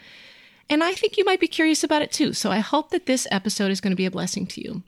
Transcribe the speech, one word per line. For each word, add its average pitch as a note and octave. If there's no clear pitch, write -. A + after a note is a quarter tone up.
And D4+
I F4+
think G#4
you G4
might F#4
be E4+
curious D#4+
about D4+
it -
too, -
so -
I F#3+
hope G#3
that -
this B3+
episode G3
is F#3+
gonna F#3+
be F#3
a -
blessing F3+
to -
you. -